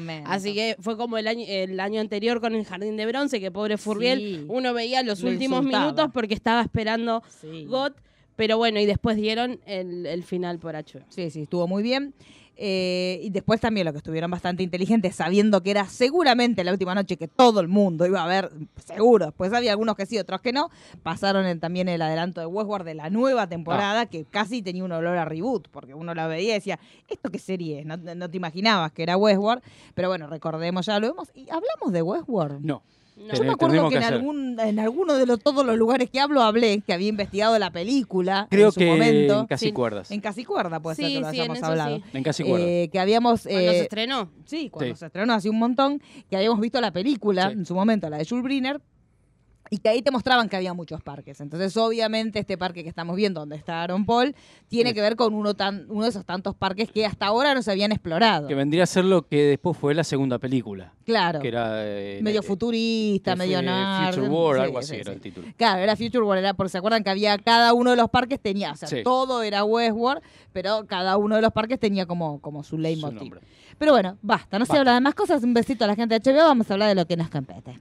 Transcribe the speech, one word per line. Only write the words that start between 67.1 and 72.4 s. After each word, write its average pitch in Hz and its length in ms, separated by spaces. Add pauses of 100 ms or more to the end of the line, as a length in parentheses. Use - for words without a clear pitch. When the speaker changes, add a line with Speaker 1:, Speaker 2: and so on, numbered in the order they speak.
Speaker 1:
cada 233 340
uno 240 200
de 247 40
los 226 140
parques 247 300
tenía, 196 320
o 151 40
sea, 156 120
Speaker 3:
Sí. 156 140
Speaker 1:
todo 254 400
era 208 220
Westworld, 233 580 (300)
pero 208 340
cada 190 300
uno 208 200
de 220 60
los 220 100
parques 226 280
tenía 196 240
como, 160 380